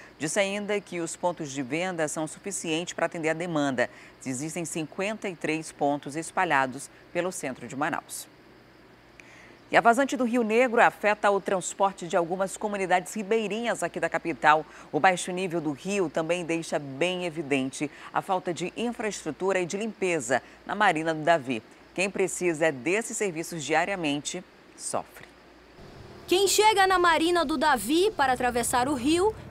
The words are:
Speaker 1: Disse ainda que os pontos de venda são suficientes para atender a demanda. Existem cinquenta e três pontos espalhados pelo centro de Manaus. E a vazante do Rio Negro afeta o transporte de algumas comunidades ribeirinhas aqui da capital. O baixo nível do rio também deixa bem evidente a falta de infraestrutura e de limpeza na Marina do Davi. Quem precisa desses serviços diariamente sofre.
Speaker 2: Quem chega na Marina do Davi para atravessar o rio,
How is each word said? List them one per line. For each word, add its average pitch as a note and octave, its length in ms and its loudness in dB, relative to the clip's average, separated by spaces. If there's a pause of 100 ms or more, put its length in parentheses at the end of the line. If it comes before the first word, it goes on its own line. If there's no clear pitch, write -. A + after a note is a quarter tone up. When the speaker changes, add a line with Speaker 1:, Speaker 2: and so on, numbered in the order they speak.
(180)
Speaker 1:
Disse D#3 220 -2
ainda G3+ 400 -2
que F3 180 -10
os E3 160 -4
pontos E3 380 -4
de C#3 100 -4
venda D#3+ 460 -2
são D#3 180 -4
suficientes F3 680 -6
para - 100 0
atender E3 240 -2
a D#3+ 60 2
demanda. C#3+ 560 0 (340)
Existem D3+ 400 -6
cinquenta G3 640 -6
e F3 80 -8
três D#3+ 340 -4
pontos C#3+ 460 -2
espalhados C#3+ 720 0 (240)
pelo F3 180 -2
centro B2+ 380 -8
de B2 80 -10
Manaus. - 500 -6 (1400)
E - 60 4
a F3+ 60 8
vazante A#3+ 340 4
do A#3+ 80 0
Rio A#3+ 180 2
Negro A3+ 380 4
afeta G#3 500 4
o G3+ 80 4
transporte F#3+ 720 -2
de F#3+ 80 0
algumas F3+ 400 0
comunidades F#3+ 580 0
ribeirinhas G#3+ 680 -2
aqui F3 180 -4
da E3 80 -2
capital. D#3 560 4 (260)
O D3 80 0
baixo F#3 320 4
nível F3+ 300 -2
do D3+ 120 -2
rio F#3 360 -2
também E3 380 -2
deixa E3 320 -2
bem E3 480 -2
evidente C#3+ 640 -2 (200)
a D3+ 120 -2
falta F#3 320 -2
de E3+ 200 -6
infraestrutura G3 880 -4
e F3+ 60 -2
de D#3+ 100 -8
limpeza E3+ 640 0 (240)
na - 100 -6
Marina E3+ 380 2
do D#3 80 -4
Davi. C#3 420 2 (320)
Quem F#3 140 0
precisa F3 640 0
desses F3 460 -2
serviços E3 440 -4
diariamente D#3+ 800 -2 (360)
sofre. - 580 -8 (920)
Speaker 2:
Quem F#4+ 220 4
chega G4+ 400 6
na F#4 100 4
Marina E4+ 460 4
do D4 120 -2
Davi D4 600 2
para C4 160 4
atravessar B3 560 0
o D4+ 60 0
rio, D#4+ 380 2 (180)